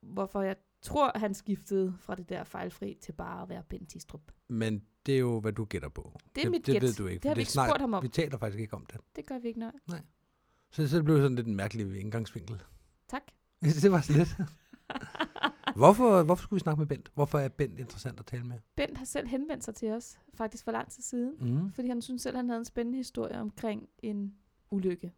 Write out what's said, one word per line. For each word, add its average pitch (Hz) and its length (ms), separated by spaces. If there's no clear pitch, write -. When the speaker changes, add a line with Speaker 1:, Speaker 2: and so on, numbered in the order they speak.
Speaker 1:
hvorfor 196 420
jeg 190 140
tror, 285 360
han 208 160
skiftede 190 640
fra - 160
det 180 140
der 185 160
fejlfri 180 560
til - 120
bare 175 300
at 185 60
være 180 200
Bent - 220
Tistrup. - 420
Speaker 2:
Men 110 340
det 139 80
er 135 40
jo, 120 220
hvad 107 120
du 107 120
gætter 85 240
på. - 300
Speaker 1:
Det 269 60
er 302 40
Speaker 2:
Det, 370 60
Speaker 1:
mit 349 160
Speaker 2:
det 139 60
Speaker 1:
gæt. 110 100
Speaker 2:
ved 123 120
du 101 120
ikke, 90 160
Speaker 1:
Det 269 60
har - 20
Speaker 2:
for 302 40
Speaker 1:
vi - 40
Speaker 2:
det - 40
Speaker 1:
ikke - 100
Speaker 2:
snak-, 135 160
Speaker 1:
spurgt 294 120
ham 247 140
om. 185 80
Speaker 2:
vi 131 60
taler 143 300
faktisk 104 220
ikke 107 140
om - 120
det. - 140
Speaker 1:
Det 294 100
gør 262 120
vi 240 100
ikke, 226 120
nej. 226 120
Speaker 2:
Nej. 170 120
Så, 156 180
så 147 80
det 165 80
blev 156 120
sådan 139 200
lidt 120 100
en 107 100
mærkelig 98 440
indgangsvinkel. 107 600
Speaker 1:
Tak. 269 140
Speaker 2:
<laughs> 147 300
Det 196 100
var 175 80
så 143 120
lidt. 165 260
Speaker 1:
<laughs> 185 80
Speaker 2:
Hvorfor, 202 460
hvorfor 175 200
skulle 202 160
vi - 40
snakke 151 180
med 151 60
Bent? 143 280
Hvorfor 143 240
er 139 100
Bent 123 300
interessant - 420
at - 60
tale 120 180
med? 120 120
Speaker 1:
Bent 277 220
har 262 60
selv 277 240
henvendt 269 360
sig 214 100
til 220 180
os, 233 260
faktisk 220 300
for 233 80
lang 233 180
tid - 120
siden, 247 380
Speaker 2:
Mhm. 139 320
Speaker 1:
fordi 247 160
han 240 140
synes 247 200
selv, 254 140
han 247 120
havde 233 100
en 226 60
spændende 240 340
historie 240 420
omkring 214 480
en 202 360
ulykke. 185 480